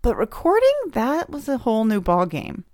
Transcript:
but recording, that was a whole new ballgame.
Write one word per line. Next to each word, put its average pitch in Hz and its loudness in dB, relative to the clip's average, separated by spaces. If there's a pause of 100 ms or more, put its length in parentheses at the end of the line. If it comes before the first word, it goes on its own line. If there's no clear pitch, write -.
but 233 0
recording, 453 2 (200)
that 269 -2
was 285 -10
a 277 0
whole 220 0
new 214 2
ballgame. 175 -2 (120)